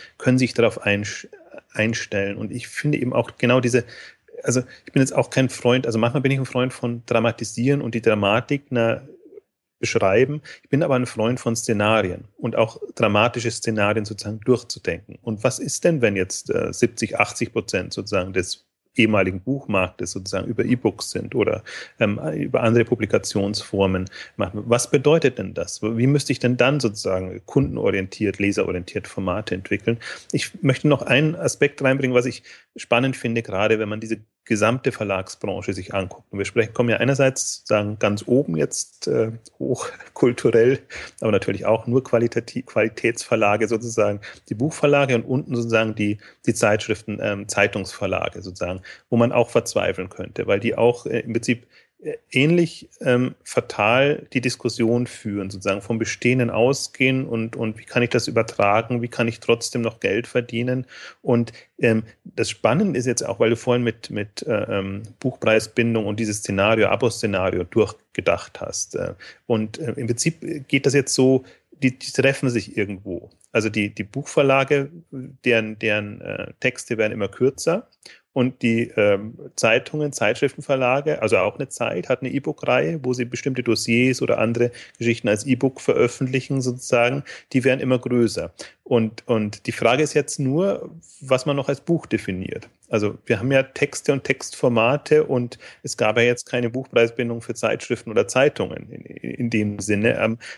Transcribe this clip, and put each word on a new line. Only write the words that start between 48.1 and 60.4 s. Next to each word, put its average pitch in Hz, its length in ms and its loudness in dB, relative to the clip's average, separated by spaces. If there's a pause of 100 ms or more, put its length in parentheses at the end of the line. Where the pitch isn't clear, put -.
sozusagen, 92 400 -8 (280)
wo 120 80 2
man 117 160 4
auch 120 160 2
verzweifeln 92 600 0
könnte, - 380 -8
weil 104 140 2
die 113 140 0
auch, 120 300 2
äh, 123 140 -2
im 117 140 -8
Prinzip, 117 340 -2 (320)
äh, 151 140 -10 (180)
ähnlich, 175 580 2 (120)
ähm, 127 320 2 (100)
fatal 127 880 0
die - 80 0
Diskussion 120 680 0
führen, 101 420 -6
sozusagen 98 320 -2
vom 113 160 -4
Bestehenden 120 540 0
ausgehen 131 760 2
und, 113 300 -4
und 110 240 -4
wie - 60 -20
kann - 180 0
ich 120 80 0
das 120 160 2
übertragen, 113 720 2
wie 120 60 -6
kann 117 200 -2
ich 113 120 -6
trotzdem 117 420 -2
noch 113 180 -4
Geld 101 280 -2
verdienen? 123 580 -2 (380)